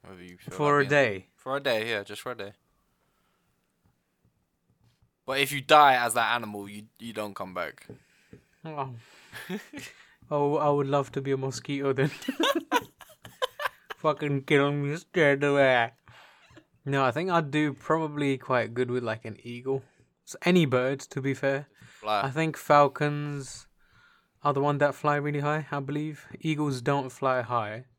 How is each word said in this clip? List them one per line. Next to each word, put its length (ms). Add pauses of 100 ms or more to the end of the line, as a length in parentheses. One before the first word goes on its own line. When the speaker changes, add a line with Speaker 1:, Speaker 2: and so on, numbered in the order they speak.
Speaker 1:
whatever 220
you 140
feel 180
Speaker 2:
For 220
Speaker 1:
like 100
Speaker 2:
a 20
Speaker 1:
being. 0
Speaker 2:
day? 460
Speaker 1:
For 220
a 20
day, 300
yeah, 140
just 180
for 100
a 60
day. 160 (2750)
But 140
if 120
you 100
die 340
as 200
that 200
animal, 340
you, 140 (160)
you 140
don't 220
come 180
back. 340 (760)
Speaker 2:
Oh. 260 (580)
Speaker 1:
<laughs> 100 (720)
Speaker 2:
Oh, 240
I 140
would 180
love 240
to 100
be 100
a 60
mosquito 560
then. 160 (920)
<laughs> 920
Fucking 460
kill 280
me 240
straight 480
away. 480 (960)
No, 180
I 80
think 180
I'd 220
do 220
probably 640
quite 360
good 160
with, 140
like, 220
an 180
eagle. 400 (420)
So 180
any 220
bird, 360
to 200
be 120
fair. 340 (320)
Speaker 1:
Fly. 240
Speaker 2:
I 80
think 260
falcons 1120 (760)
are 100
the 80
one 180
that 160
fly 220
really 240
high, 300
I 100
believe. 440 (140)
Eagles 420
don't 280
fly 320
high. 440 (140)